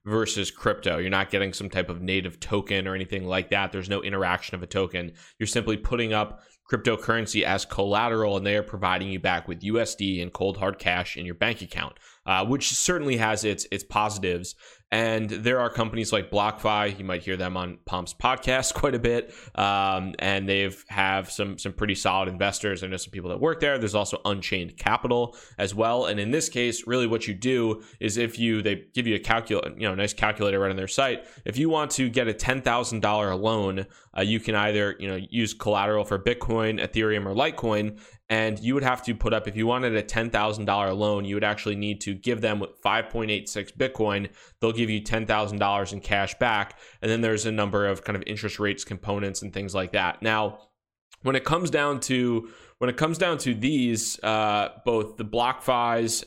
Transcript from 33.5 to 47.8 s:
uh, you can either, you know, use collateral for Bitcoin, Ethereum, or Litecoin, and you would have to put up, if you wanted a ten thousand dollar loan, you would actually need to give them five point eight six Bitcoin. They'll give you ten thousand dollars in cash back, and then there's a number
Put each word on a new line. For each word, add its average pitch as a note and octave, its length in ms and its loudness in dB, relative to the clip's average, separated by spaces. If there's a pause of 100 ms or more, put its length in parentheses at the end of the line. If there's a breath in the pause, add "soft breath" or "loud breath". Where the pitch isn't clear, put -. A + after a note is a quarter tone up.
uh, G2 60 4
you G#2+ 180 2
can A2 140 0
either, G#2 440 2
you G2 80 -6
know, F#2+ 120 -2 (100)
use A2+ 240 0
collateral G#2 500 2
for G2+ 160 -2
Bitcoin, A2+ 640 0
Ethereum, G#2+ 400 0
or G2 80 -2
Litecoin, G#2+ 640 0 (300 loud breath)
and A2 320 0
you A#2 140 0
would C#3 100 2
have B2+ 200 2
to A#2 120 -2
put A2 180 0
up, G#2+ 140 0
if G#2 80 -6
you A2 120 2
wanted B2 280 2
a G#2+ 60 2
ten A#2 280 -2
thousand G#2+ 360 0
dollar G2+ 280 2
loan, G#2 300 0
you G2 120 -4
would G#2 100 0
actually G#2 320 0
need G#2 240 -4
to G2+ 120 -4
give A2 280 -2
them G#2 240 0 (180)
five G#2+ 260 2
point A2 220 -2
eight G#2 160 -2
six - 240 -6
Bitcoin. G#2 580 0 (300 loud breath)
They'll A2+ 140 2
give A#2 160 0
you G#2+ 120 -2
ten A2 240 0
thousand G#2 340 0
dollars G2+ 340 2
in G2 80 -8
cash G2+ 380 2
back, A2 400 0 (220 loud breath)
and A2+ 80 0
then A2+ 120 2
there's A2 240 2
a A2+ 60 0
number G2+ 360 2